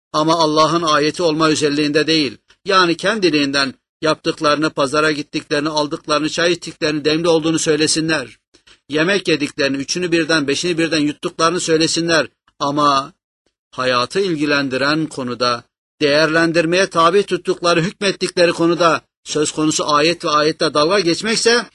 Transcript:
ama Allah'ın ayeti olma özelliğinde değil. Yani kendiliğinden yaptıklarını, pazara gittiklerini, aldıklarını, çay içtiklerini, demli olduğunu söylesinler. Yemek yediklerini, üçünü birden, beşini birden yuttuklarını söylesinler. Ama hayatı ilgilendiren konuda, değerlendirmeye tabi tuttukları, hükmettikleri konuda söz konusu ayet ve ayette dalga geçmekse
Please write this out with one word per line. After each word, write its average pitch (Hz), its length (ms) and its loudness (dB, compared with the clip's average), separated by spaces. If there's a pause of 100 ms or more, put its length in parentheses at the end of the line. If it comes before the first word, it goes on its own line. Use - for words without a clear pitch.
(140)
ama 160 260 2
Allah'ın 156 420 2
ayeti 151 420 0
olma 156 260 2
özelliğinde 147 580 0
değil. 151 300 0 (280)
Yani 180 320 2
kendiliğinden 147 760 0 (280)
yaptıklarını, 156 680 0
pazara 151 420 0
gittiklerini, 147 580 -4
aldıklarını, 151 600 -2
çay 170 220 0
içtiklerini, 156 540 -4
demli 160 220 0
olduğunu 160 320 2
söylesinler. 156 760 -2 (520)
Yemek 165 380 -2
yediklerini, 139 500 -2
üçünü 175 340 -6
birden, 160 360 0
beşini 160 300 -2
birden 160 220 -2
yuttuklarını 165 600 -2
söylesinler. 160 680 0 (320)
Ama 143 540 0 (580)
hayatı 127 480 -2
ilgilendiren 147 840 0
konuda, 123 580 -4 (380)
değerlendirmeye 165 880 2
tabi 175 340 4
tuttukları, 170 580 -2
hükmettikleri 175 680 0
konuda 165 500 2 (220)
söz 151 280 -2
konusu 156 420 -2
ayet 170 320 2
ve 160 40 -4
ayette 151 440 0
dalga 165 260 2
geçmekse 214 760 0